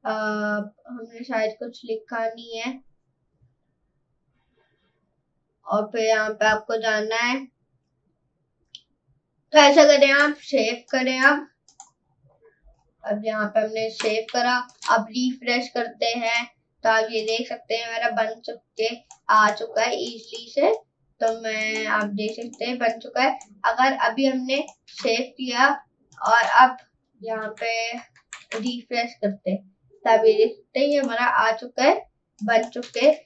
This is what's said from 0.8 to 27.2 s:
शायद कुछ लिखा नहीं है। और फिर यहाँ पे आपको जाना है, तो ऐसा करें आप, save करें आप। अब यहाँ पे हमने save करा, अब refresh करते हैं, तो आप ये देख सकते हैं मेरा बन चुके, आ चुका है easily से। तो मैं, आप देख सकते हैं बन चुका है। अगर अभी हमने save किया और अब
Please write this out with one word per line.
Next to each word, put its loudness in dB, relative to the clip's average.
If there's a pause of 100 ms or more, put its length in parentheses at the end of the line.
शायद -2
कुछ -14
लिखा -6
नहीं -10
है। -8 (2750)
और -2
फिर -4
यहाँ 0
पे -2
आपको 0
जाना -2
है, -2 (2000)
तो 8
ऐसा 8
करें 6
आप, 2
save -2
करें -2
आप। 2 (1600)
अब -6
यहाँ -2
पे 0
हमने -4
save -2
करा, 0 (340)
अब 2
refresh -4
करते -4
हैं, -4 (380)
तो 4
आप 2
ये -2
देख -4
सकते -6
हैं -8
मेरा -2
बन -4
चुके, -8 (420)
आ 6
चुका -4
है -2
easily -10
से। 0 (340)
तो -2
मैं, -4
आप 0
देख -6
सकते -10
हैं -6
बन -2
चुका -4
है। 0 (260)
अगर 2
अभी 0
हमने -2 (200)
save -4 (140)
किया 0 (540)
और 4
अब 6 (460)